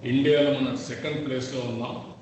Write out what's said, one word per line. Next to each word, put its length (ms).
ఇండియాలో 480
మనం 260
సెకండ్ 500
ప్లేస్లో 320
ఉన్నాం. 440